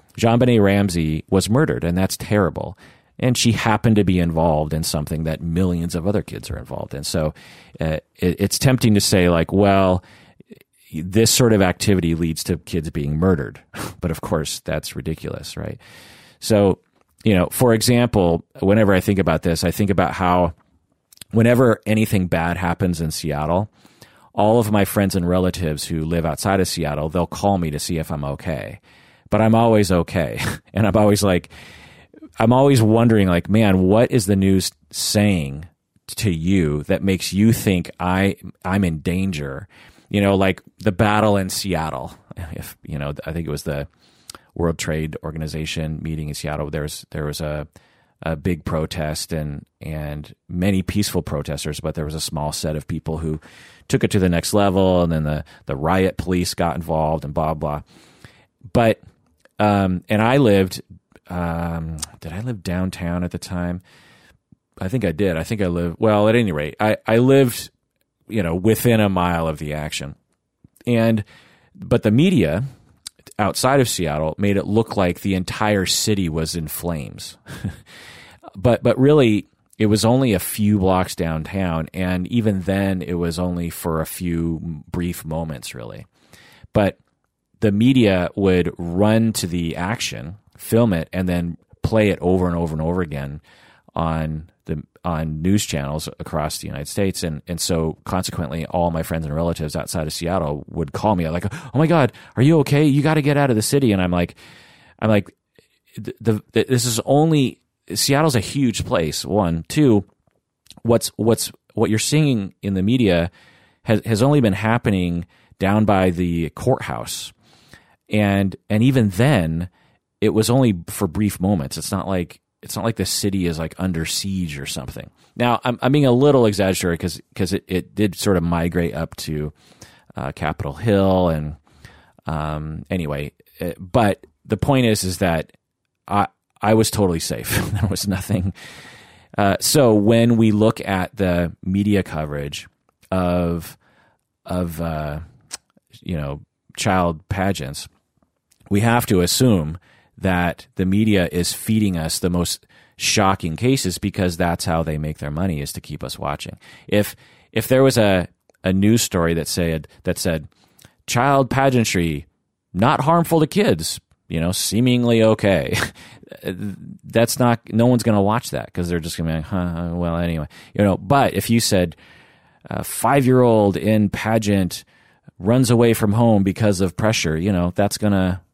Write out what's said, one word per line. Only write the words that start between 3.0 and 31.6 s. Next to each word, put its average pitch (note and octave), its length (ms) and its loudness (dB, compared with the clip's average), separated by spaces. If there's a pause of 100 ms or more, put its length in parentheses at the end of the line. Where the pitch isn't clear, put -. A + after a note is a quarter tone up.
And B2 180 0
she - 140 2
happened G#2+ 460 2
to G#2 60 4
be F2+ 160 2
involved D#2+ 540 0
in D#2+ 100 -4
something D#2 420 -4
that D#2+ 160 -4
millions F2 540 -2
of E2+ 120 -4
other G#2 140 0
kids - 280 -12
are - 80 -8
involved - 360 -12
in. C#2+ 100 -10
So, D#2 300 -2 (460)
uh, D#2 180 -2 (180)
it, F2+ 240 -2
it's G2 200 -2
tempting B2+ 340 4
to G2+ 80 4
say, F2+ 280 4
like, E2 220 2
"Well, F#2+ 520 4 (880)
this F#2 380 0
sort A#2+ 220 4
of G#2 80 4
activity F2+ 540 2
leads D#2+ 300 -4
to F2 120 -2
kids D#2+ 320 -6
being D2 280 -4
murdered." D#2 420 0 (140)
<laughs> - 280 -14
But E2 100 -4
of D#2 100 -8
course, - 400 -4
that's D2+ 340 -8
ridiculous, D2 600 -10
right? - 220 -12 (600)
So, G2+ 400 2 (440)
you G#2+ 100 4
know, F2+ 180 4
for A#2+ 220 4
example, A2 720 2 (140)
whenever G2+ 340 4
I F#2 60 4
think G2 180 0
about D#2+ 240 2
this, E2 220 0
I F2 80 2
think G#2 180 -2
about F2 240 0
how F2+ 400 2 (800)
whenever A#2 560 4
anything G#2+ 400 2
bad E2+ 300 -2
happens F2 440 -2
in D#2 80 -2
Seattle, D#2 600 -2 (640)
all A2 260 4
of G#2 120 0
my G#2 140 4
friends G2 300 0
and F2 120 0
relatives F2 580 0
who D#2+ 200 -4
live E2 220 -2
outside F#2+ 320 0
of F2+ 80 2
Seattle, D2+ 420 -4
they'll F2 160 0
call G2+ 320 0
me E2 140 -2
to D2 80 -6
see - 180 -6
if D2+ 140 -6
I'm D2 120 -6
okay. C#2+ 560 -8 (520)
But G#2 100 2
I'm A2 140 4
always A2 360 4
okay. E2 480 -2 (180)
<laughs> - 180 -20
And G#2+ 100 2
I'm G2 100 2
always G#2 280 4
like, F#2 260 2 (880)